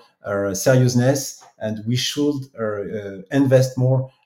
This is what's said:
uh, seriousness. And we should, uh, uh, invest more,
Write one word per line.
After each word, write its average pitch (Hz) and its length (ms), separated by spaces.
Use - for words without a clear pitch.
uh, 101 300
seriousness. 127 920
And 107 280
we 123 120
should, 147 420
uh, 113 60
uh, 101 580
invest 131 460
more, 127 320